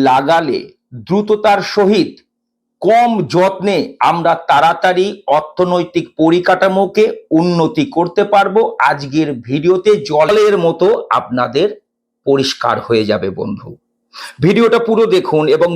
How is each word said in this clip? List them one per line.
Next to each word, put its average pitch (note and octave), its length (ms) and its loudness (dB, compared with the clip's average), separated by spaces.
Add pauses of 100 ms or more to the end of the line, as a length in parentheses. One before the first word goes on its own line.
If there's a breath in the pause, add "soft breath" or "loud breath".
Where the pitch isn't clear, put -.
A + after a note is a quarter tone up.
লাগালে C#3 560 0 (440)
দ্রুততার G#3 640 0
সহিত G3+ 440 2 (720)
কম A#3 300 2 (160)
যত্নে F#3 500 0 (240)
আমরা D#3+ 320 2 (120)
তাড়াতাড়ি F3 640 2 (200)
অর্থনৈতিক E3+ 800 -2 (120)
পরিকাঠামোকে F#3 880 2 (260)
উন্নতি E3 520 0 (120)
করতে F3 300 0
পারবো। G3+ 360 2 (200)
আজকের C#3+ 460 0 (140)
ভিডিওতে F3 500 0 (140)
জলের G3+ 520 2
মতো E3+ 300 0 (240)
আপনাদের B2 560 -2 (580)
পরিষ্কার C3+ 560 0
হয়ে A2+ 240 0
যাবে G2 260 -4
বন্ধু। - 400 -10 (680 loud breath)
ভিডিওটা G#3+ 400 2
পুরো A3+ 280 0
দেখুন F3+ 400 0
এবং D#3 280 2